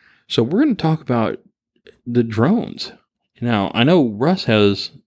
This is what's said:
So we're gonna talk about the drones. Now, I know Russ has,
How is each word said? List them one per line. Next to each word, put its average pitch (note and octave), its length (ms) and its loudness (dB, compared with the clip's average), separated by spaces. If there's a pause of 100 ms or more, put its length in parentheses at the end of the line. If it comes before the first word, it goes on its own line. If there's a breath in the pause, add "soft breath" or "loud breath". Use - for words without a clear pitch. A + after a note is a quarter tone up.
(280 soft breath)
So - 140 0
we're D3+ 180 0
gonna D4 160 2
talk D#3+ 240 -2
about A2+ 400 -4 (640)
the A#2+ 160 2
drones. A#2 680 -2 (480)
Now, A2 340 -2
I A#2 100 0
know D3+ 260 4
Russ C3+ 340 -2
has, G#2 460 2 (160)